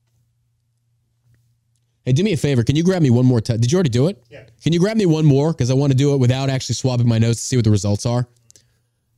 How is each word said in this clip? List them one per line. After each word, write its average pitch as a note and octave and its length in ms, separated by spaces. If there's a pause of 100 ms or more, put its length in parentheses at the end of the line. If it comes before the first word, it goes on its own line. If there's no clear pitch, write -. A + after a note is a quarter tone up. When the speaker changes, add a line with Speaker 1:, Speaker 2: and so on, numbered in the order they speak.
(2000)
Speaker 1:
Hey, B2+ 80
do D#3 100
me G#3+ 80
a E3 60
favor. C3+ 260
Can C3+ 140
you E3 60
grab F3+ 180
me C#3 80
one A#2+ 160
more B2 160
te-, A2+ 160
did A#2 120
you E3 60
already F#3 140
do B2 180
it? G3+ 220
Speaker 2:
Yeah. - 160 (160)
Speaker 1:
Can D#3 100
you E3+ 80
grab G#3 160
me G#3+ 100
one D#3 200
more? C#3+ 280
'Cause B2 160
I C3 40
wanna C#3 220
do C#3 180
it C#3 60
without C3 300
actually B2+ 260
swabbing A#2+ 320
my A2+ 100
nose A2+ 200
to - 60
see - 140
what A2+ 80
the G#2+ 60
results G#2 340
are. A#2+ 240 (880)